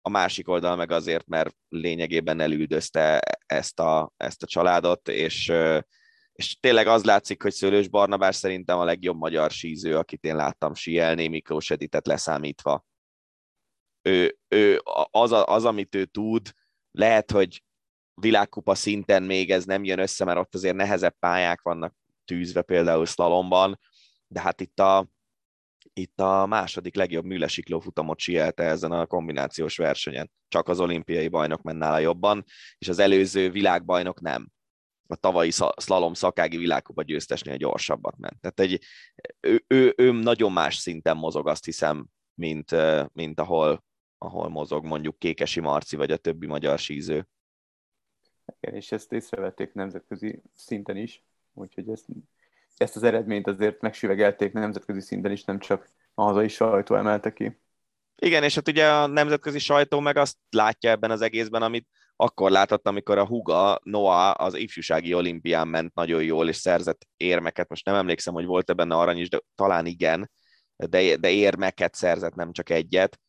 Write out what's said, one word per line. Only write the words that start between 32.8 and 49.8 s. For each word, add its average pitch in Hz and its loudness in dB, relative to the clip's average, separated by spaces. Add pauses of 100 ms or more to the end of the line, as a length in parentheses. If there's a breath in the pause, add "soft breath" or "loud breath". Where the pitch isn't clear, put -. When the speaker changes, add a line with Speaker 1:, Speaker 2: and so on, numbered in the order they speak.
Speaker 1:
az 87 -4
előző 98 4
világbajnok 90 0
nem. 69 -8 (600)
A 85 -6
tavalyi 87 2
sza-, - 0
szlalom 87 0
szakági 85 0
világkupa 80 -2
győztesnél 73 -6
gyorsabbat - -4
ment. - -14
Tehát - -6
egy, 92 0 (560 loud breath)
ő, 110 2
ő, 131 6
ő 123 6
nagyon 113 2
más 80 0
szinten 80 -2
mozog, 80 -4
azt 78 -4
hiszem, 76 -4 (280)
mint, 78 -8
ö, 78 2
mint 78 -8
ahol, 78 0 (340)
ahol 87 -10
mozog 76 -6
mondjuk 78 -8
Kékesi 80 -4
Marci 76 -2
vagy 73 -2
a 80 -2
többi 80 -6
magyar 73 -2
síző. 76 -8 (1300)
Speaker 2:
Igen, - -12
és 104 -12
ezt - -10
észrevették 95 -8
nemzetközi 98 -10 (120)